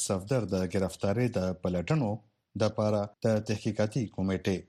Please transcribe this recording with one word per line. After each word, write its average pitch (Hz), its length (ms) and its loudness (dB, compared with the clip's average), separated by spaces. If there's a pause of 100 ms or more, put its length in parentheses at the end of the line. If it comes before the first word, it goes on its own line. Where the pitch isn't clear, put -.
صفدر 104 480 0
د 92 100 2 (100)
گرفتارۍ 101 600 0
د 92 160 0 (140)
پلټنو 101 440 0 (520)
د 107 160 2
پاره 107 240 2 (220)
د 113 140 4 (120)
تحقیقاتي 107 540 -2 (120)
کمیټې 95 400 0 (120)